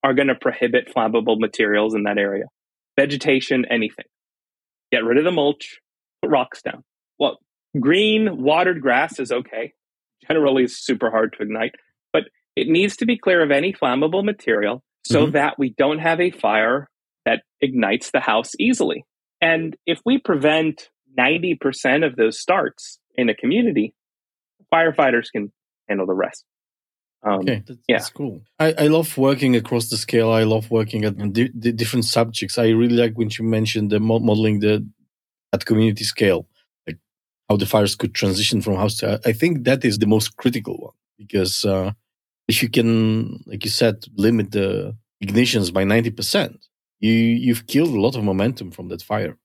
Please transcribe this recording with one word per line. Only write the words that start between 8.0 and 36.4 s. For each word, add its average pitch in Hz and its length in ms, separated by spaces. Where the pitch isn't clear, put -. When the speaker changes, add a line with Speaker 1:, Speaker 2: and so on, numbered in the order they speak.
Speaker 1:
watered 165 400
grass 131 380
is 123 120
okay. 123 420
Generally, 139 380
it's - 200
super 117 260
hard 110 220
to - 100
ignite. 110 320
But 156 120
it - 120
needs 180 300
to 247 80
be 233 120
clear 180 240
of 147 100
any 151 220
flammable 156 500
material 117 600
so 143 180
Speaker 2:
Mm-hmm. 156 100
Speaker 1:
that 147 260
we 135 180
don't 151 220
have 165 200
a 180 120
fire 113 580
that 113 180
ignites 123 500
the 131 100
house 113 380
easily. - 440
And 165 340
if 165 200
we 254 120
prevent 156 720
ninety 160 400
percent 135 500
of 131 100
those 113 240
starts - 600
in 123 140
a 107 60
community, 190 580
firefighters 143 580
can 104 200
handle 98 200
the 95 60
rest. - 320
Um, 101 140
Speaker 2:
Okay, 104 260
that's, 120 220
Speaker 1:
yeah. 123 100
Speaker 2:
that's - 120
cool. 117 320
I, 160 180
I 151 100
love 160 300
working 135 380
across 113 340
the 113 80
scale. 113 340
I 113 120
love 110 280
working 110 340
at 101 120
di-, 120 160
di-, 117 240
different 113 320
subjects. 117 520
I 117 120
really 120 260
like 117 220
when 110 200
you 113 60
mentioned 110 460
the 104 100
mo-, 110 200
modeling 107 420
the, 107 260
at - 140
community 110 400
scale, 95 420